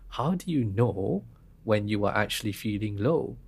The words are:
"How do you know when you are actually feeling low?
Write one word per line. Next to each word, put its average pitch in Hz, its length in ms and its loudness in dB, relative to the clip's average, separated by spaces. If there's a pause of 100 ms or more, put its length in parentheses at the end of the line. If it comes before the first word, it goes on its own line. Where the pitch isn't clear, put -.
(180)
"How 139 160 2
do 185 160 -4
you 139 160 2
know 107 600 0 (400)
when 104 220 2
you 104 180 0
are 98 100 2
actually 104 380 0
feeling 104 440 -4
low? 127 380 0 (120)